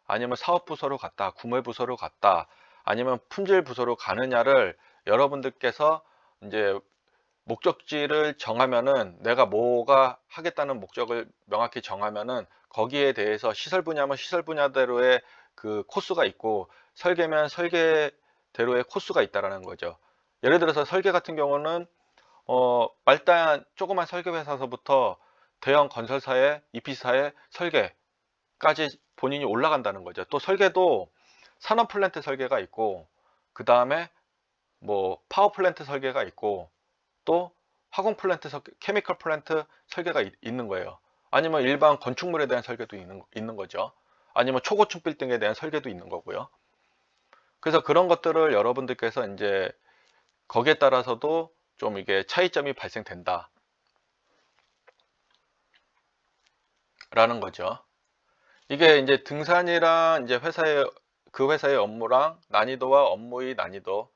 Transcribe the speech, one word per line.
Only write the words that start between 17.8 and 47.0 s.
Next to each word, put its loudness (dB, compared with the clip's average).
코스가 -2
있다라는 -4
거죠. -10
예를 6
들어서 2
설계 0
같은 -2
경우는 -2
어, 2
말단, 4
조그만 -2
설계 -8
회사서부터 -2
대형 4
건설사의, 0
이피씨사의 -2
설계까지 -2
본인이 -4
올라간다는 0
거죠. -10
또 -6
설계도 2
산업 0
플랜트 -2
설계가 -2
있고 -4
그 -14
다음에 4
뭐 -4
파워 4
플랜트 -2
설계가 -6
있고 -6
또 0
화공 -2
플랜트 -4
설-, -12
케미컬 -2
플랜트 -4
설계가 -4
있-, -8
있는 -8
거예요. -6
아니면 2
일반 4
건축물에 -4
대한 -2
설계도 -12
있는, -18
있는 -10
거죠. -8
아니면 0
초고층 0
빌딩에 -4
대한 0
설계도 -8
있는 -14
거고요. -10